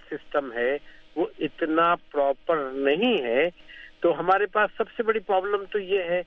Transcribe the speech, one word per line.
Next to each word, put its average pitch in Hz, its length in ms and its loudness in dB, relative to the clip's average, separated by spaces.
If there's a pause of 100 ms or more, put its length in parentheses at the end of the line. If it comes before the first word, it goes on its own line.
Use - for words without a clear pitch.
(120)
سسٹم 139 420 -6
ہے، 120 240 -2 (380)
وہ 170 100 -2 (140)
اتنا 165 560 0 (160)
پراپر 139 600 -2
نہیں 151 500 0
ہے۔ 127 260 0 (500)
تو 160 200 2
ہمارے 190 260 4
پاس 208 320 -2
سب 220 60 -2 (140)
سے 240 60 -2
بڑی 220 160 2
پرابلم 202 520 0
تو 214 80 -2
یہ 190 240 -2
ہے 175 240 -2